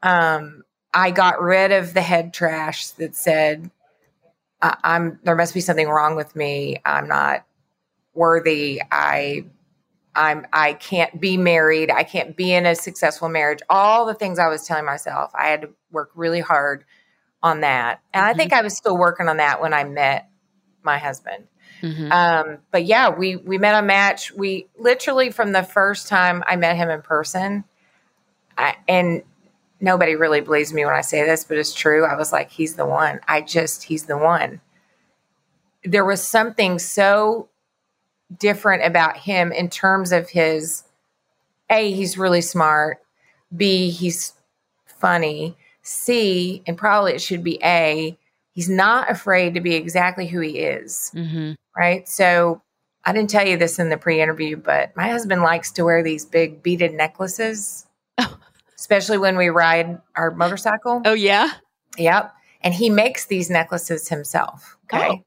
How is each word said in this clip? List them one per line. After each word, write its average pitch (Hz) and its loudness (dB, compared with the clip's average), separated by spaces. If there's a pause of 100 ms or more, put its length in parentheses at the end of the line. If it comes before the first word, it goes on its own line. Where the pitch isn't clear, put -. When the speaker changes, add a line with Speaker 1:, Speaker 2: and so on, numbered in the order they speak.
Speaker 1:
Um, 160 0 (300)
I 185 2
got 180 2
rid 190 2
of 180 0
the 185 2
head 170 0
trash 160 -4
that 160 -10
said, 156 0 (880)
"I, 160 2
I'm, 165 -2
there 170 2
must 170 0
be 185 -4
something 160 0
wrong 151 0
with 151 -8
me. 143 -6
I'm 71 -2
not 71 -2 (680)
worthy. 160 0 (100)
I, 143 -2 (720)
I'm, 151 0
I 151 2
can't 165 -4
be 185 0
married. 160 4
I 135 2
can't 165 -6
be 180 -2
in 175 2
a 170 4
successful 170 -4
marriage." 151 -2 (100)
All 208 4
the 220 -6
things 190 -6
I 170 4
was 156 -4
telling 151 -4
myself, 143 -6
I 143 0
had 151 0
to 151 -14 (220)
work 151 -8
really 165 -2
hard 143 -2 (580)
on 160 0
that. 127 0 (140)
And 196 2
I 214 2
Speaker 2:
Mm-hmm. - -2
Speaker 1:
think 180 0
I 247 4
was 214 -4
still 190 0
working 175 2
on 156 0
that 147 0
when 156 -2
I 147 0
met 143 -2 (540)
my 147 -2
husband. 131 -10 (340)
Speaker 2:
Mm-hmm. 156 -6
Speaker 1:
Um, 165 2 (140)
but 175 0
yeah, 220 6
we, 185 -4
we 190 -6
met 208 4
on 208 4
Match. 196 2
We 196 -6 (100)
literally, 254 2
from 208 -2
the 190 2
first 196 0
time 180 2
I 180 0
met 170 2
him 170 0
in 156 -4
person, 185 -2 (960)
I, 131 0 (120)
and 175 2 (580)
nobody 185 2
really 156 2
believes 151 0
me 151 0
when 143 0
I 143 0
say 151 -2
this, 160 2
but 156 -4
it's 151 -2
true. 156 4
I 156 0
was 151 -4
like, 143 -2
"He's 160 -6
the 147 -4
one." 143 0
I 156 0
just, 160 -4
he's 156 -6
the 143 -4
one. 151 0 (1200)
There 190 2
was 196 0
something 220 2
so 208 2 (880)
different 202 2
about 165 2
him 180 -2
in 175 -4
terms 190 0
of 175 0
his, 160 -2 (840)
A, 220 2
he's 185 -4
really 180 2
smart. 156 0 (580)
B, 185 2
he's 170 -6 (520)
funny. 165 -6 (280)
C, 190 -4
and 170 -6
probably 208 2
it - -6
should 175 -6
be 170 -4
A, 160 0 (360)
he's 175 -6
not 190 2
afraid 185 0
to 175 -4
be 175 -2
exactly 175 -2
who 170 -8
he 156 -6
is. - -6
Speaker 2:
Mm-hmm. 160 -6 (260)
Speaker 1:
Right? 175 -2
So 175 2 (400)
I 180 0
didn't 214 0
tell 208 4
you 180 2
this 170 0
in 170 0
the 156 0
pre-interview, 156 -2
but - 0
my 180 -4
husband 208 -2
likes 165 0
to 180 -2
wear 170 4
these 156 -4
big 160 -2
beaded 175 0
necklaces, 190 -6 (320)
Speaker 2:
Oh. - -4 (400)
Speaker 1:
especially 202 0
when 190 2
we 180 4
ride 170 2 (140)
our 165 0
motorcycle. 214 -2
Speaker 2:
Oh, 220 4
yeah? 214 2 (480)
Speaker 1:
Yep. 170 2 (280)
And 180 0
he 220 2
makes 214 0
these 180 -2
necklaces 165 -2
himself. - -6 (140)
Okay. 160 0